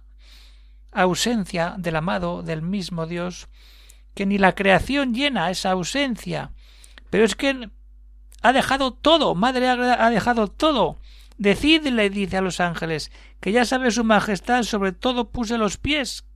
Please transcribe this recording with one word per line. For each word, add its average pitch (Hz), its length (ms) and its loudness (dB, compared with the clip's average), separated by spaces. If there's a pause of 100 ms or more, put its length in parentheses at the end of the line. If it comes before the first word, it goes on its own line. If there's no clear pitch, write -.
(920)
ausencia 185 840 0
del 170 180 -2
amado, 175 460 -4
del 165 180 -6
mismo 170 460 -6
Dios, 175 420 -8 (640)
que 202 120 -4
ni 202 100 2
la 190 180 4
creación 240 600 2
llena 233 360 -2
esa 190 200 -2
ausencia. 185 840 -4 (560)
Pero 202 160 2
es 202 120 2
que 262 340 -4 (720)
ha 233 100 6
dejado 262 400 2
todo, 285 420 2
Madre 247 360 0
Ágreda 247 340 2
ha 233 60 4
dejado 226 380 0
todo. 226 520 0 (380)
"Decidle", 240 720 2
dice 196 260 -4
a 190 60 0
los 185 180 -4
ángeles, 165 500 -4 (300)
"que 185 100 -4
ya 240 140 2
sabe 254 280 0
su 233 120 0
majestad, 220 600 0
sobre 196 280 -2
todo 247 380 -4
puse 233 260 -4
los 208 220 -2
pies", 277 580 -4